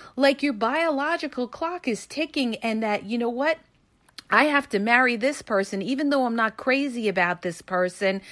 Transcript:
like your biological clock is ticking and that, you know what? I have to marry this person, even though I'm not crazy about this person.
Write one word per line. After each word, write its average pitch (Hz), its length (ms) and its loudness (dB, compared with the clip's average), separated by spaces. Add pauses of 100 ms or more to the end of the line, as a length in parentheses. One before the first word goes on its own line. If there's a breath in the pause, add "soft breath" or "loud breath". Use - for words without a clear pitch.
(160 loud breath)
like 277 260 4
your 285 120 0
biological 285 960 -2
clock 349 360 -6
is 220 220 -4
ticking 277 500 -2
and 220 240 -2
that, 208 220 -2
you 220 140 -4
know 233 120 0
what? 285 300 -2 (760)
I 240 120 6
have 285 240 2
to 202 100 0
marry 240 380 4
this 269 240 -2
person, 196 400 -2
even 277 280 -2
though 277 160 2
I'm 233 120 -2
not 220 180 0
crazy 254 540 0
about 175 320 0
this 175 200 -6
person. 190 600 0 (100)